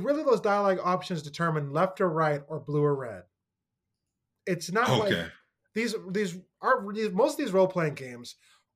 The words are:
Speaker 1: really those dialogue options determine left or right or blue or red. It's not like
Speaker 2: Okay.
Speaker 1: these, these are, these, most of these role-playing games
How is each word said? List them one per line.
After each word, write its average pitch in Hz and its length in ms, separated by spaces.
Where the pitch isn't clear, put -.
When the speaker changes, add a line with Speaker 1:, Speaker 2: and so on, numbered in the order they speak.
Speaker 1:
really 294 200
those 247 200
dialogue 202 420
options 180 380
determine 151 500
left 185 300
or 180 80
right 151 360
or 151 140
blue 147 240
or 143 100
red. 113 280
It's 180 240
not 226 200
like 214 220
Speaker 2:
Okay. 85 160
Speaker 1:
these, 226 200
these 185 260
are, 202 320
these, 214 180
most 240 220
of - 60
these 247 140
role-playing 180 420
games 123 420